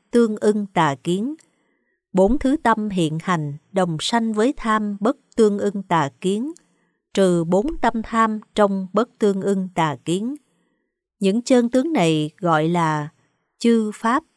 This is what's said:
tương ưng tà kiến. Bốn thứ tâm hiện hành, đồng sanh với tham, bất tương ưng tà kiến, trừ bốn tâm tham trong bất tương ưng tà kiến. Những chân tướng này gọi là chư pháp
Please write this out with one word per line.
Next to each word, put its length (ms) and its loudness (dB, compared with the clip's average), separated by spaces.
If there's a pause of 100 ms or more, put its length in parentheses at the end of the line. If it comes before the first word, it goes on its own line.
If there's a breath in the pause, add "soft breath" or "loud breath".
(100)
tương 260 2
ưng 300 0
tà 280 0 (100)
kiến. 300 -2 (800)
Bốn 260 4
thứ 240 0
tâm 260 0
hiện 340 -2
hành, 340 -4 (160)
đồng 280 -2
sanh 320 -2
với 240 0
tham, 440 -2
bất 160 0 (200)
tương 220 4
ưng 240 -4
tà 260 0 (120)
kiến, 320 -4 (640 soft breath)
trừ 300 2
bốn 340 -2
tâm 240 0
tham 380 0 (140)
trong 380 0
bất 160 0 (100)
tương 240 0
ưng 320 -2
tà 300 0
kiến. 320 -6 (840)
Những 220 0
chân 280 2
tướng 220 0
này 460 2
gọi 300 0
là 400 0 (500)
chư 360 2
pháp 280 -2 (140)